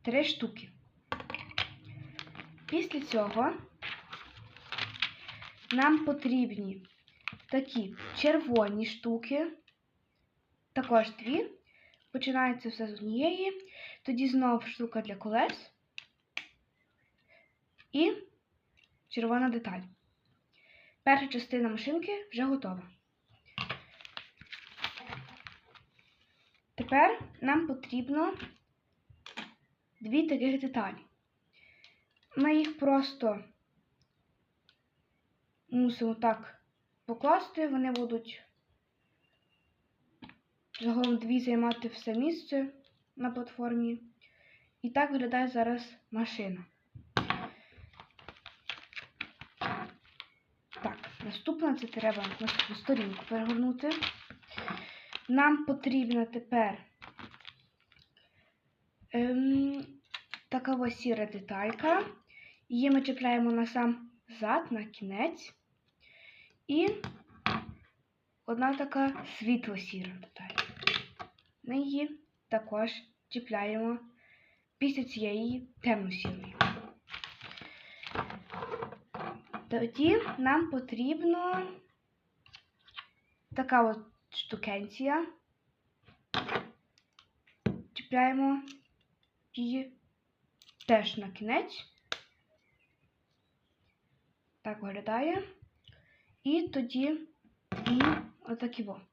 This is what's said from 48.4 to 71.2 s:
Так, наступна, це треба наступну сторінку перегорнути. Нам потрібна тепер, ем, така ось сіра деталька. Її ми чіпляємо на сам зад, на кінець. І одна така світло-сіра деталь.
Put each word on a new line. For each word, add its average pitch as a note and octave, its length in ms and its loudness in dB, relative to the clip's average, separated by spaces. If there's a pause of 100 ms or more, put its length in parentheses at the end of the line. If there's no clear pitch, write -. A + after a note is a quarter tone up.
Так, G#3 160 -4 (260)
наступна, D#4 500 0
це - 120 -6
треба G#3+ 380 0 (160)
наступну A3 360 -2
сторінку G3+ 520 -2
перегорнути. B3 600 0 (1400)
Нам D4 360 6
потрібна B3+ 600 2
тепер, A#3 600 0 (2250)
ем, C4+ 720 2 (640)
така C4 260 0
ось B3 220 0
сіра A3 300 0
деталька. A3 760 2 (640)
Її B3+ 220 4
ми C4+ 120 8
чіпляємо A#3+ 500 4
на A#3 140 4
сам A#3+ 440 0 (300)
зад, B3 320 0
на G#3+ 120 -4
кінець. A3 720 -4 (1120)
І D#4+ 220 4 (1600)
одна B3+ 300 0
така C4+ 480 0 (140)
світло-сіра G#3 800 -2
деталь. - 440 -8 (960)